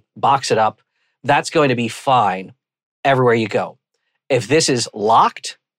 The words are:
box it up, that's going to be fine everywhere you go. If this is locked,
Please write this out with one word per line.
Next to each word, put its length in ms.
box 340
it 60
up, 240
that's 260
going 200
to 60
be 120
fine 680
everywhere 280
you 140
go. 300
If 200
this 180
is 260
locked, 640